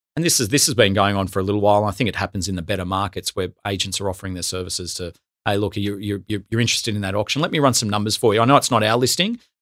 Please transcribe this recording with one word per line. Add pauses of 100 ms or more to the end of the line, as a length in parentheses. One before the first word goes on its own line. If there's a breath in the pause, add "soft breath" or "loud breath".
(160)
and
this
is,
this
has
been
going
on
for
a
little
while.
I
think
it
happens
in
the
better
markets
where (180)
agents
are
offering
their
services
to, (320)
"Hey,
look,
you're,
you're,
you're,
you're
interested
in
that
auction.
Let
me
run
some
numbers
for
you.
I
know
it's
not
our
listing, (240 soft breath)